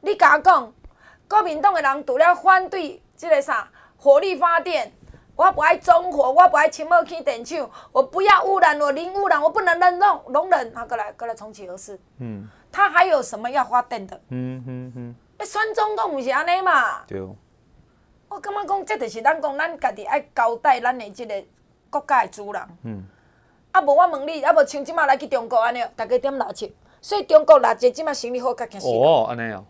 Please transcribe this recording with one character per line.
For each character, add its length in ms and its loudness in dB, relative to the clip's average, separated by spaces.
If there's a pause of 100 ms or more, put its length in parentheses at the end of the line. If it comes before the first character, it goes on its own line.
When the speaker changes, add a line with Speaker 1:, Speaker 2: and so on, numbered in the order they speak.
Speaker 1:
你 140 -4
甲 200 6
我 40 2
讲， 340 4 (540)
国 140 2
民 200 -4
党 120 4
的 80 0
人 240 0
除 120 -2
了 180 6
反 340 4
对 320 -8 (140)
这 140 -12
个 120 4
啥 260 -4 (300)
火 220 6
力 160 -2
发 240 2
电， 320 -4 (440)
我 160 4
不 100 -4
爱 160 4
中 340 -2
火， 200 0
我 180 8
不 80 0
爱 120 4
青 180 -10
茂 160 2
区 180 -10
电 220 -6
厂， 260 -8 (220)
我 120 2
不 180 -4
要 220 4
污 160 0
染， 200 4
我 120 0
零 220 -6
污 140 -2
染， 140 2
我 80 2
不 120 -2
能 180 0
忍 200 2
容， 280 2
容 220 -2
忍。 240 0
他 120 -12
过 120 -8
来， 160 -8
过 140 -14
来 60 -8
重 180 -18
启 160 -18
核 100 -14
四。 220 -18 (200)
Speaker 2:
嗯。 280 -14 (240)
Speaker 1:
他 180 0
还 160 2
有 160 0
什 180 -10
么 100 -8
要 140 -2
发 200 0
电 220 -10
的？ 140 -20 (100)
Speaker 2:
嗯， 380 -10
嗯， 280 -14
嗯。 200 -16 (220)
Speaker 1:
那 80 -12
选 160 -6 (120)
总 220 -4
统 160 -4
不 100 -8
是 100 -8
安 140 -2
尼 160 -2
嘛？ 460 0
Speaker 2:
对。 140 -12 (1040)
Speaker 1:
我 120 -14
感 140 -12
觉 120 -6
讲， 200 -4
这 120 -6
就 100 -6
是 140 -12
咱 200 2
讲， 160 -6
咱 220 -6
家 120 -4
己 140 -12
爱 140 -2 (160)
交 220 0
代 220 2
咱 180 -2
的 140 -14
这 140 -14
个 180 -8 (460)
国 180 -6
家 160 2
的 60 -2
主 220 -16
人。 100 -8 (220)
Speaker 2:
嗯。 220 -12 (680)
Speaker 1:
啊， 100 4
无 140 4
我 100 6
问 220 -2
你， 160 -6
啊， 80 2
无 140 4
像 180 -8
即 80 -12
马 140 0
来 100 4
去 120 -10
中 200 -4
国 100 0
安 160 0
尼， 80 -6 (140)
大 100 -8
家 140 0
点 160 -4
垃 180 -6
圾， 180 -12 (300)
所 160 -6
以 60 -4
中 220 6
国 160 8
垃 140 0
圾 140 2
即 140 -10
马 100 -4
生 200 -10
理 80 -6
好， 120 -4
较 120 -10
惊 140 -16
死 80 -6
人。 140 0
Speaker 2:
哦， 280 4
安 80 -8
尼 160 -8
哦。 160 -14